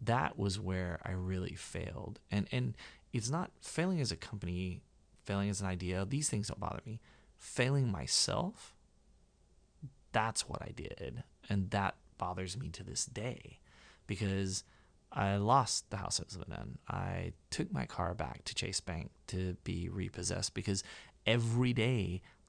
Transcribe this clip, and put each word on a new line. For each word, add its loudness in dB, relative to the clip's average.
that 4
was 2
where 0
I -2
really 0
failed. -6
And, 2
and 0
it's -2
not -2
failing 0
as 0
a -2
company, -4
failing 2
as 0
an 0
idea. 0
These 0
things 0
don't -6
bother -4
me. -8
Failing 4
myself, 0
that's 2
what -6
I -8
did. -8
And 4
that 2
bothers -2
me -4
to -10
this -2
day -8
because 2
I 4
lost 4
the -4
house -2
I -6
was -12
living -8
in. -8
I -2
took -2
my 0
car -2
back -6
to -6
Chase -2
Bank -6
to 0
be -2
repossessed -2
because 0
every 6
day 4